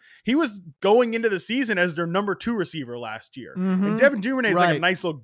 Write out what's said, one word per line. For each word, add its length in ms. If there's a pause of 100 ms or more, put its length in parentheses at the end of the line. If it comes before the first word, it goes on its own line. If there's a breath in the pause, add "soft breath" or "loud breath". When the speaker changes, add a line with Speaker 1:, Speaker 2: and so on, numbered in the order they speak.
(260 loud breath)
Speaker 1:
He 100
was 240 (220)
going 320
into 160
the 100
season 380
as 180
their 120
number 280
two 200
receiver 420
last 400
year. 180
Speaker 2:
Mm-hmm. 300
Speaker 1:
And 140
Devin 220
Duvernay 280
is, 80
like, 120
a 40
Speaker 2:
Right. 80
Speaker 1:
nice 220
little 200